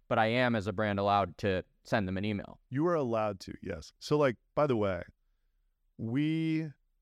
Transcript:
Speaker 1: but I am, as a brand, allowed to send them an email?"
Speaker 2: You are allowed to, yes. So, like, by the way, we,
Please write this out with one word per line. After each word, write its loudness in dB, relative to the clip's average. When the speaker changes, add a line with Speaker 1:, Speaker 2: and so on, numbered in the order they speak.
Speaker 1:
but 2
I 4
am, 2
as -2
a -2
brand, 0
allowed 2
to 0
send 0
them -4
an -4
email?" -6
Speaker 2:
You -2
are 2
allowed -2
to, -12
yes. -10
So, 0
like, 2
by 2
the 2
way, 0
we, -2